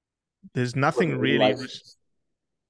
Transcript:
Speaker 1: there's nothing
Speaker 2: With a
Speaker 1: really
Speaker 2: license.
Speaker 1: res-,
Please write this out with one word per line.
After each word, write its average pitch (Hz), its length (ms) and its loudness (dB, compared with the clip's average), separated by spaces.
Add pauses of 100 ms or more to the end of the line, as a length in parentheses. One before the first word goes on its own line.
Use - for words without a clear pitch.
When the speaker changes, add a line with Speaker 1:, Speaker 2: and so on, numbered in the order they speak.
(540)
Speaker 1:
there's 123 220 -4
nothing 156 340 2
Speaker 2:
With 135 80 -2
a 127 40 -4
Speaker 1:
really 135 180 2
Speaker 2:
license. 110 220 2
Speaker 1:
res-, - 360 -14 (720)